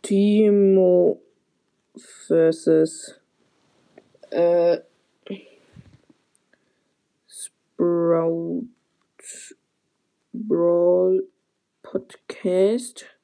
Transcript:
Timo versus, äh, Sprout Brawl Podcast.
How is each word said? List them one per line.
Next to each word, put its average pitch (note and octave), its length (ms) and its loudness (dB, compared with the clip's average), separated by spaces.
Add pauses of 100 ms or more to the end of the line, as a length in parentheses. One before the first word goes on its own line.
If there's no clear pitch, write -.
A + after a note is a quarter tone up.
Timo G3 1160 2 (760)
versus, D#3+ 1200 -2 (1120)
äh, E3+ 480 0 (2500)
Sprout E3+ 1400 -4 (1600)
Brawl F3+ 920 0 (560)
Podcast. - 1200 -4 (200)